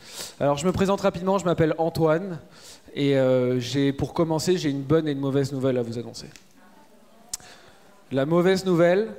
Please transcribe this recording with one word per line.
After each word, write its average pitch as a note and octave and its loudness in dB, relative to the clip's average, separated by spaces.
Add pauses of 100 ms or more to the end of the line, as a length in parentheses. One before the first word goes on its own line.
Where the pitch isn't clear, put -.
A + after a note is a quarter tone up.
(420)
Alors C#3+ 2
je D#3 -2
me F3+ 0
présente G3 0
rapidement, G3 0
je F3 -4
m'appelle D#3+ 2
Antoine. E3 0 (540)
Et, C#3 2
euh, B2+ 2
j'ai, C#3 0
pour - -6
commencer, E3 0
j'ai D#3 -2
une C#3 -4
bonne D#3 2
et D3 -2
une C#3 -4
mauvaise C#3 0
nouvelle C3 0
à B2 -2
vous A#2 -6
annoncer. A#2 -12 (1800)
La C3+ 0
mauvaise F3+ 2
nouvelle, F#3 2